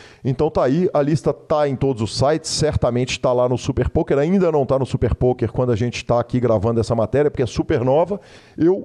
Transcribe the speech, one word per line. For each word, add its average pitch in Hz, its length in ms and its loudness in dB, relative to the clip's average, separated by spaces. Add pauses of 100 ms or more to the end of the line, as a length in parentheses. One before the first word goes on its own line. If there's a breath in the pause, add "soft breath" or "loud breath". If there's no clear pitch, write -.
(260 loud breath)
Então 151 260 0
tá 165 140 0
aí, 165 280 2
a 147 80 2
lista 147 320 0
tá 151 360 -2
em 131 80 -2
todos 131 260 -2
os 101 160 -4
sites, 151 320 0
certamente 127 720 0
tá 127 120 0
lá 123 160 2
no 123 80 0
Super 127 320 -4
Poker, 151 300 0
ainda 175 320 2
não 143 160 2
tá 135 100 2
no 135 80 0
Super - 300 -2
Poker 123 380 0
quando 127 180 0
a 113 60 0
gente 117 280 -4
tá 120 140 0
aqui 120 220 -2
gravando 113 400 2
essa 113 160 -2
matéria, 135 340 0
porque 135 140 -2
é - 20 0
super 147 380 -2
nova. 160 360 0 (380 loud breath)
Eu 190 260 2